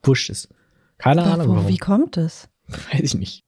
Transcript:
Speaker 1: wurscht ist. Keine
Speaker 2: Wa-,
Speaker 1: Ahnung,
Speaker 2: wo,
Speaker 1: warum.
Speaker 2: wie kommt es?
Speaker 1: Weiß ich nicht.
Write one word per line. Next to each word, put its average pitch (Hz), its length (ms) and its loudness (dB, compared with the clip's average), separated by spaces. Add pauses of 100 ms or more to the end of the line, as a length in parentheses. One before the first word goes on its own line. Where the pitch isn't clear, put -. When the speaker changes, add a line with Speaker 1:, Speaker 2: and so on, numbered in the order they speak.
Speaker 1:
wurscht - 260 2
ist. - 200 -12 (480)
Keine 151 280 2
Speaker 2:
Wa-, 190 80 4
Speaker 1:
Ahnung, 170 160 0
Speaker 2:
wo, 180 60 4
Speaker 1:
warum. - 120 2
Speaker 2:
wie - 100 2
kommt 220 400 0
es? 160 300 -4 (200)
Speaker 1:
Weiß - 340 -6
ich 131 140 -2
nicht. - 320 -8